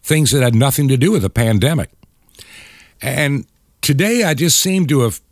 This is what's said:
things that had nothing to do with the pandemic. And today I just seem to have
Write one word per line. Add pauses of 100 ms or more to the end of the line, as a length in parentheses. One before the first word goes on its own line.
things
that
had
nothing
to
do
with
the
pandemic. (1120)
And (360)
today
I
just
seem
to
have (120)